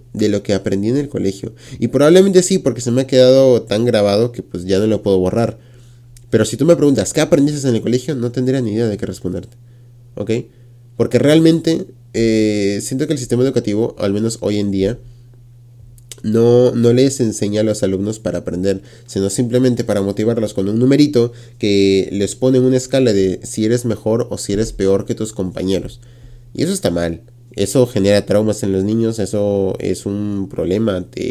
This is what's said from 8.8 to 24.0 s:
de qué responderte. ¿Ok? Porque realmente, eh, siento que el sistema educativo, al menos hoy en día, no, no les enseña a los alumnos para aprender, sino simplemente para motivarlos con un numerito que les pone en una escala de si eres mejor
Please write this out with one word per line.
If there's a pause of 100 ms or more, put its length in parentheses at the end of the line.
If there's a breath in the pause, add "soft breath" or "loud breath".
de
qué
responderte. (580 soft breath)
¿Ok? (640 soft breath)
Porque
realmente, (260)
eh,
siento
que
el
sistema
educativo,
al
menos
hoy
en
día, (1300 soft breath)
no,
no
les
enseña
a
los
alumnos
para
aprender, (260 loud breath)
sino
simplemente
para
motivarlos
con
un
numerito (260 loud breath)
que
les
pone
en
una
escala
de
si
eres
mejor